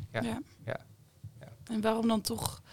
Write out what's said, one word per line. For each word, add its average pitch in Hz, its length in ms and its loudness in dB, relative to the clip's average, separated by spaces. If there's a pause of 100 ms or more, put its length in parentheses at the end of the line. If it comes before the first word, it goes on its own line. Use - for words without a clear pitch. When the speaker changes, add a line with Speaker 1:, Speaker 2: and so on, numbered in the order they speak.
(120)
Speaker 1:
Ja. - 100 0
Speaker 2:
Ja. 233 180 0 (260)
Speaker 1:
Ja. - 140 -4 (600)
Ja. - 80 -16 (260)
Speaker 2:
En 214 80 0
waarom 226 260 4
dan 220 140 6
toch - 400 -2 (120)